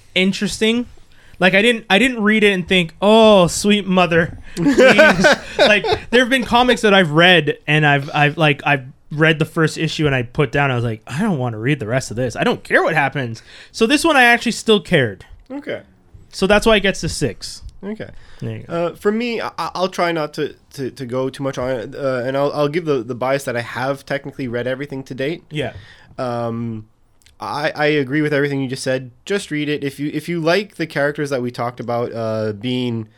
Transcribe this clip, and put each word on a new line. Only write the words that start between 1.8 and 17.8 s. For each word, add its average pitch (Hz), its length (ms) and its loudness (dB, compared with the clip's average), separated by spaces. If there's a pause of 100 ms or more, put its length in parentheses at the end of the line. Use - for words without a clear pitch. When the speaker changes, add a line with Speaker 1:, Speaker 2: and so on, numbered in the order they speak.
Speaker 1:
I 190 100 4
didn't 240 240 0
read 214 220 2
it 202 80 4
and 180 140 -4
think, 180 340 0
"Oh, 214 460 6
sweet 208 380 0
mother." 175 520 2 (180)
Please. 247 760 6
Speaker 2:
<laughs> 339 40 4 (220)
Speaker 1:
Like, 220 540 2
there 233 80 6
have 254 100 2
been 254 140 2
comics 240 380 2
that 208 120 4
I've 185 180 4
read 165 540 4
and 151 220 2
I've, 143 260 2
I've, 147 240 2
like, 151 300 2
I've 139 180 0 (240)
read 156 300 2
the 160 60 0
first 160 320 0
issue 156 280 -2
and 139 80 0
I 127 100 0
put 123 280 -2
down, 143 180 0
I 127 60 -2
was 117 80 -2
like, 113 240 -6
"I 135 140 -6
don't 208 180 0
wanna 120 180 -4
read 131 220 -2
the 104 80 -8
rest 127 240 -2
of 104 60 -10
this. 123 180 -2
I - 80 -2
don't 226 200 -2
care 302 200 2
what 175 100 0
happens." 135 480 -2 (300)
So 226 160 0
this 285 160 2
one 320 120 4
I 262 100 6
actually 240 260 2
still 208 300 2
cared. 120 440 0 (240)
Speaker 2:
Okay. 269 320 -10 (480)
Speaker 1:
So - 180 -8
that's 208 180 4
why 220 100 6
it 202 60 2
gets 190 220 -2
a 165 60 -6
six. - 540 -8 (200)